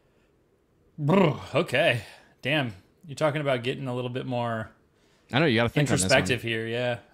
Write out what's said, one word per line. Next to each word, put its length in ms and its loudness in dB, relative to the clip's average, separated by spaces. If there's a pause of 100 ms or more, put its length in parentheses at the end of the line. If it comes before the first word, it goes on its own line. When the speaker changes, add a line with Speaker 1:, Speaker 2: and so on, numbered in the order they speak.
(960)
Speaker 1:
Brr, 380 4 (200)
okay. 460 2 (400)
Damn. 320 -2 (340)
You're 80 -14
talking 260 0
about 220 -2
getting 240 -6
a 80 -4
little 140 -4
bit 160 -6
more 440 -4 (640)
Speaker 2:
I 80 2
know, 80 4
you 100 4
gotta 120 4
think 200 0
on 60 2
this 80 0
one. 80 0
Speaker 1:
introspective 320 2
here, 240 -4
yeah. 320 -4 (140)